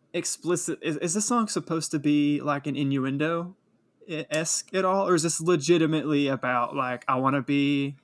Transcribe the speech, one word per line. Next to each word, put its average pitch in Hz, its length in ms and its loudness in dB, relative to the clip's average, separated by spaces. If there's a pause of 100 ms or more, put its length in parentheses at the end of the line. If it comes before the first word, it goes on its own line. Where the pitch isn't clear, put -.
(120)
explicit. 170 680 -2
Is, 151 160 -4
is 175 160 -2
this 208 120 -2
song 233 220 2
supposed 165 440 -4
to 156 60 -2
be, 147 420 2
like, 143 260 -4
an 139 100 -4
innuendo-esque 151 2000 -4
at 185 100 0
all? 190 240 2
Or 180 60 4
is 156 80 2
this 165 180 -2
legitimately 156 880 2
about, 127 480 0
like, 123 320 -4
I 135 80 2
wanna 135 260 2
be, 143 600 0